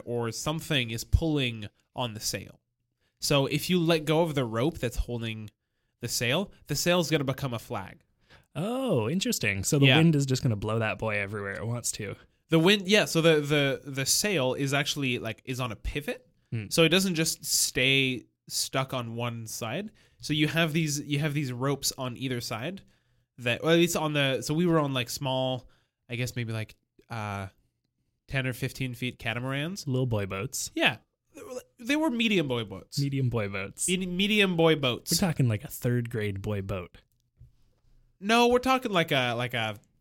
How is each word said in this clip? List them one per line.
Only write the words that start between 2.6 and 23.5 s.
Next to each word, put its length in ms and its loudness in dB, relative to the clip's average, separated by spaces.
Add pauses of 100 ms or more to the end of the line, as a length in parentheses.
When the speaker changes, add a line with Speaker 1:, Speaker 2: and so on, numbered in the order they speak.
Speaker 1:
So 280 2
if 220 -2
you 100 4
let 260 2
go 160 4
of 140 0
the 100 2
rope 320 0
that's 200 -4
holding 520 -6 (520)
the 60 -4
sail, 440 0 (160)
the 80 -4
sail's 360 2
gonna 140 2
become 280 -2
a 60 -6
flag. 400 -10 (560)
Speaker 2:
Oh, 540 0
interesting. 540 0
So 160 2
the 80 8
Speaker 1:
Yeah. 100 8
Speaker 2:
wind 180 8
is 100 2
just 180 0
gonna 120 2
blow 240 -2
that 180 -2
boy 200 -2
everywhere 380 -6
it 120 -6
wants 260 -4
to. 220 -8 (340)
Speaker 1:
The 100 6
wind, 280 6
yeah, 180 6
so 160 0
the, 200 6
the, 400 2 (100)
the 140 -4
sail 480 2
is 200 -2
actually, 460 0
like, 240 -8
is 160 -6
on 140 -4
a 20 -10
pivot. 500 -6 (280)
Speaker 2:
Hmm. 160 -6
Speaker 1:
So 140 4
it 60 6
doesn't 260 2
just 280 -2
stay 800 2 (240)
stuck 460 -4
on 220 -6
one 320 -6
side. 440 -8 (300)
So 120 -4
you 140 4
have 260 0
these, 260 0
you 200 -2
have 140 0
these 200 -2
ropes 440 -2
on 200 -6
either 240 -4
side 400 -8 (560)
that, 260 -2